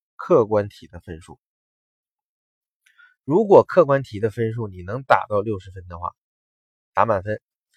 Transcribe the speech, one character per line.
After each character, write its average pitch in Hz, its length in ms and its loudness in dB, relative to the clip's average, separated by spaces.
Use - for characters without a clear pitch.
客 139 300 2
观 104 240 -2
题 - 180 -20
的 87 120 -18
分 85 220 -16
数。 - 180 -20
如 185 220 0
果 165 180 8
客 - 220 2
观 139 180 -2
题 104 160 -12
的 107 100 -2
分 110 240 -4
数 113 140 -8
你 90 160 -16
能 113 200 -10
打 104 240 0
到 104 140 -2
六 104 180 -6
十 92 120 -20
分 92 160 -20
的 87 120 -16
话， 85 160 -10
打 98 120 2
满 101 180 -2
分， 107 180 -8